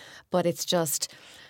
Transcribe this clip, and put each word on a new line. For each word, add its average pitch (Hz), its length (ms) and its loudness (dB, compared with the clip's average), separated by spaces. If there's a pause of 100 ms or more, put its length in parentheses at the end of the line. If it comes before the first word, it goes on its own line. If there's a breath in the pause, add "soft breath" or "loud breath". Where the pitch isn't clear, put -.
(320 loud breath)
but 175 140 2
it's 170 200 0
just, - 480 0 (360 loud breath)